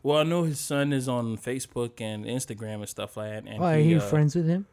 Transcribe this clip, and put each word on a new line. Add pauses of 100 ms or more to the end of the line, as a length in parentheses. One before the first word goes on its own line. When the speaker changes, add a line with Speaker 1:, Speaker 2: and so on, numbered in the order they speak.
Speaker 1:
Well,
I
know
his
son
is
on
Facebook
and
Instagram
and
stuff
like
that.
And
Speaker 2:
Oh,
are
Speaker 1:
he,
Speaker 2:
you
Speaker 1:
uh,
Speaker 2:
friends
with
him?